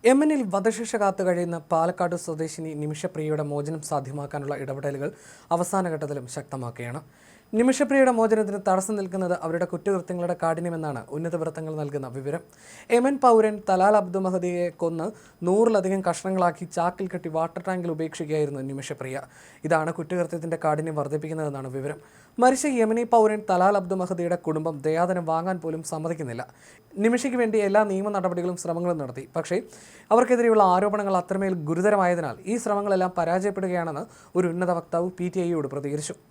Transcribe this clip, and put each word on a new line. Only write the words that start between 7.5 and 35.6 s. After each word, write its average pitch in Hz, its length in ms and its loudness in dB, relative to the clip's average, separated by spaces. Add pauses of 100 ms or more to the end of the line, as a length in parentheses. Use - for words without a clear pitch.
നിമിഷപ്രിയയുടെ 262 580 4
മോചനത്തിന് 214 500 2
തടസ്സം 190 300 0
നിൽക്കുന്നത് 185 360 -2 (120)
അവരുടെ 170 260 -2
കുറ്റകൃത്യങ്ങളുടെ 175 680 -2
കാഠിന്യമെന്നാണ് 165 600 -2 (140)
ഉന്നത 165 260 -4
വൃത്തങ്ങൾ 160 380 -6
നൽകുന്ന 143 280 -6 (100)
വിവരം. 143 240 -6 (540)
യമൻ 262 280 4
പൗരൻ 220 320 6 (140)
തലാൽ 190 320 6
അബ്ദു 185 240 -4
മഹദിയെ 180 420 0 (140)
കൊന്ന് 165 260 -2 (400)
നൂറിലധികം 196 600 4
കഷ്ണങ്ങളാക്കി 180 580 0 (100)
ചാക്കിൽ 175 380 -2
കെട്ടി 170 220 -8
വാട്ടർ 165 320 -2
ടാങ്കിൽ 180 280 -4
ഉപേക്ഷിക്കുകയായിരുന്നു 151 760 -4
നിമിഷപ്രിയ. 135 500 -8 (480)
ഇതാണ് 160 300 2
കുറ്റകൃത്യത്തിന്റെ 165 680 -4
കാഠിന്യം 156 380 0
വർദ്ധിപ്പിക്കുന്നതെന്നാണ് 147 720 -6
വിവരം. 135 240 -6 (380)
മരിച്ച 262 280 4 (140)
യമനി 226 240 2 (100)
പൗരൻ 214 260 6 (120)
തലാൽ 185 300 4
അബ്ദു 180 200 -2
മഹദിയുടെ 175 460 -2
കുടുംബം 156 280 -2 (120)
ദയാധനം 170 440 0
വാങ്ങാൻ 175 320 0
പോലും 160 280 -6
സമ്മതിക്കുന്നില്ല. 156 540 -6 (600)
നിമിഷയ്ക്ക് 240 380 2
വേണ്ടി 220 240 2
എല്ലാ 202 240 6
നിയമ 190 260 -2
നടപടികളും 175 460 -2
ശ്രമങ്ങളും 170 400 -2
നടത്തി. 131 220 -10 (100)
പക്ഷേ 175 240 -2 (520)
അവർക്കെതിരെയുള്ള 233 520 6 (120)
ആരോപണങ്ങൾ 196 480 2
അത്രമേൽ 190 320 -2 (140)
ഗുരുതരമായതിനാൽ 175 680 2 (140)
ഈ 226 40 2 (100)
ശ്രമങ്ങളെല്ലാം 202 540 2
പരാജയപ്പെടുകയാണെന്ന് 180 840 -2 (340)
ഒരു 180 160 2
ഉന്നത 180 240 0
വക്താവ് 170 300 -2 (100)
പി 180 160 -2
ടി 185 120 0
ഐയോട് 160 280 0